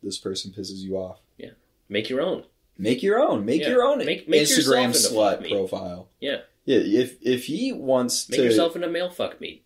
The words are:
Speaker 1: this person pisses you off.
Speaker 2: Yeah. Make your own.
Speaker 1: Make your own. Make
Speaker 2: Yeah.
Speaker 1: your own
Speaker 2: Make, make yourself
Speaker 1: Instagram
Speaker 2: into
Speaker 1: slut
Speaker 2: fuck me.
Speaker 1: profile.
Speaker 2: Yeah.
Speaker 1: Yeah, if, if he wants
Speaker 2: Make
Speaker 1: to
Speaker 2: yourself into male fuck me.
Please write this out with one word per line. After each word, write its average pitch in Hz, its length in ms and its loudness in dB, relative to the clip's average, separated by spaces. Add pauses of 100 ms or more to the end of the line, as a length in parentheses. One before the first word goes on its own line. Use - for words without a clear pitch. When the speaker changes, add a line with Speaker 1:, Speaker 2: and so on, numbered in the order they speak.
Speaker 1:
this 98 180 -8
person 95 320 -8
pisses 95 260 -10
you 95 200 -6
off. 92 220 -8 (180)
Speaker 2:
Yeah. - 120 -16 (400)
Make - 200 -2
your 127 120 -2
own. 170 220 -4 (340)
Speaker 1:
Make 110 260 0
your 202 160 2
own. 151 240 2
Make 131 180 0
Speaker 2:
Yeah. - 80 -2
Speaker 1:
your 247 140 4
own 285 160 2
Speaker 2:
Make, - 300 -4
make 156 120 6
yourself 143 260 4
Speaker 1:
Instagram 127 180 4
Speaker 2:
into 120 140 0
Speaker 1:
slut 107 340 2
Speaker 2:
fuck - 80 -4
me. 87 80 -8
Speaker 1:
profile. 92 600 -4 (120)
Speaker 2:
Yeah. 131 160 -4 (260)
Speaker 1:
Yeah, 135 140 2
if, 117 440 2
if 123 240 0
he 226 280 -4
wants 127 560 -2
Speaker 2:
Make - 100 0
Speaker 1:
to 135 60 4
Speaker 2:
yourself 143 300 4
into 175 120 -4
male 170 220 -4
fuck - 320 -8
me. 85 240 -14